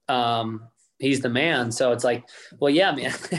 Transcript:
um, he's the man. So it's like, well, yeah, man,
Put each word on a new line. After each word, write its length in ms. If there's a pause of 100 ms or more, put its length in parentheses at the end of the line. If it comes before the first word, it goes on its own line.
um, 600 (320)
he's 200
the 80
man. 440
So 180
it's 140
like, 240 (320)
well, 100
yeah, 220
man, 220 (240)